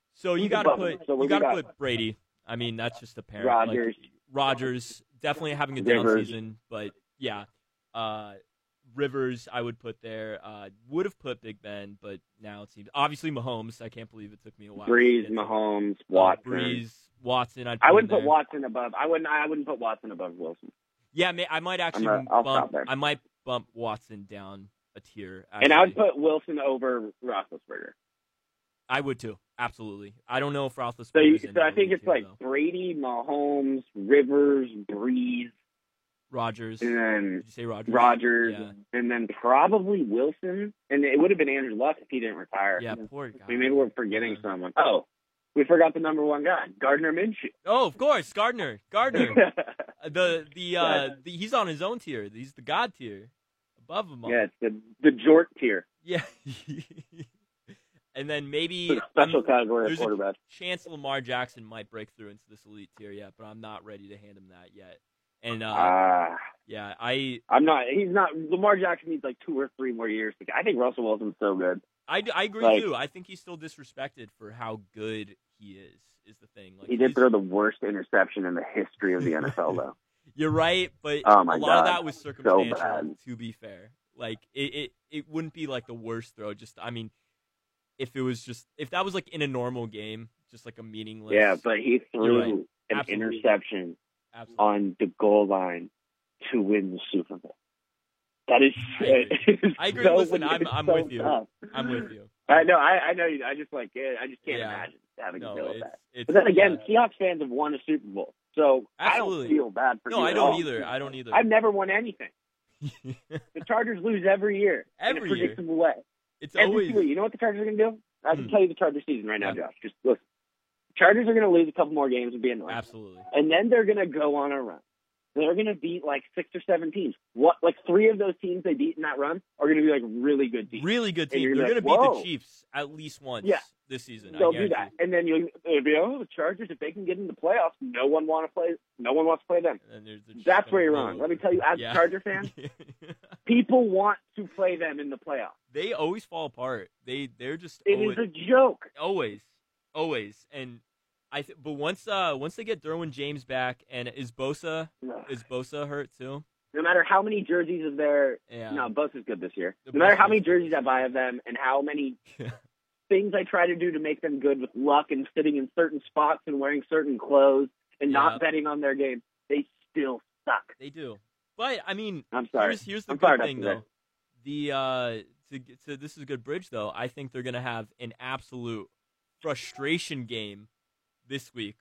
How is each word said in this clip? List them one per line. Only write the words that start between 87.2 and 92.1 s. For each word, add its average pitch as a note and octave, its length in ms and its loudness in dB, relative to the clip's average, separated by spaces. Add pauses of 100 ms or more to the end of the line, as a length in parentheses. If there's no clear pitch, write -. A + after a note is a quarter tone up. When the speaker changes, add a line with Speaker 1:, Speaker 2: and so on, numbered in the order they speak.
Speaker 1:
if B2+ 160 -10
it C3+ 60 -4
was B2+ 200 -4
just, - 260 -16 (100)
if C#3+ 140 -10
that F3+ 120 -2
was, F#3+ 100 -6
like, F#3 160 -6
in D#3 120 -6
a D3 60 -2
normal B2 380 -4
game, A2 440 -14 (200)
just, A#2 160 -20
like, A#2 140 -20
a A2+ 40 -16
meaningless. A2 500 -10
Speaker 2:
Yeah, G#2 280 6
but A2 180 0
he A#2+ 220 2 (120)